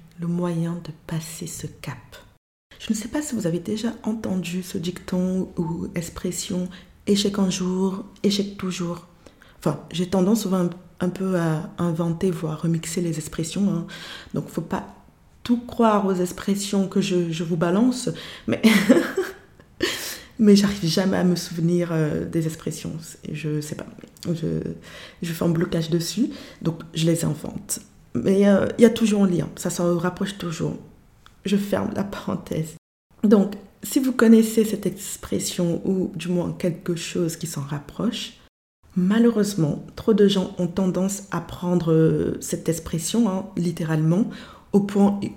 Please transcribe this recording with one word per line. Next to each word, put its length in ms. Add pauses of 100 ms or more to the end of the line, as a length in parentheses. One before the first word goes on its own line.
(180)
le 80
moyen 580
de 60 (160)
passer 400
ce 200
cap. 320 (800)
Je 140
ne 20
sais 140
pas 140
si 120
vous 120
avez 140
déjà 320 (100)
entendu 600
ce 160
dicton 800
ou 380
expression, « 720 (380)
Échec 320
un 120
jour, 540 (180)
échec 360
toujours ». 480 (520)
Enfin, 220 (100)
j'ai 180
tendance 340
souvent 160
un, 120 (300)
un 80
peu 280
à 420
inventer, 520
voire 320
remixer 380
les 180
expressions, 540
hein. 140 (480)
Donc, 140
faut 120
pas 260 (560)
tout 160
croire 480
aux 80
expressions 760
que 120
je, 320
je 120
vous 120
balance, 540 (360)
mais, 140 (880)
<laughs> 920
mais 180
j'arrive 320
jamais 280
à 80
me 120
souvenir, 560
euh, 320
des 220
expressions. 540
C'est, 340
je 260
sais 140
pas, 120 (400)
je, 340 (640)
je 100
fais 120
un 60
blocage 400
dessus, 400 (320)
donc 180 (140)
je 120
les 180
invente. 560 (340)
Mais, 340
euh, 180 (120)
il 40
y 40
a 40
toujours 340
un 40
lien, 280
ça 140
se 120
rapproche 560
toujours. 380 (680)
Je 120
ferme 380
la 100
parenthèse. 720 (500)
Donc, 300 (280)
si 180
vous 120
connaissez 520
cette 220
expression 1000
ou 300
du 140
moins 240
quelque 440
chose 400
qui 100
s'en 160
rapproche, 720 (640)
malheureusement, 880 (100)
trop 160
de 160
gens 300
ont 80
tendance 640
à 100
prendre, 520
euh, 480
cette 280
expression, 640
hein, 160 (100)
littéralement, 720 (440)
au 80
point 400 (160)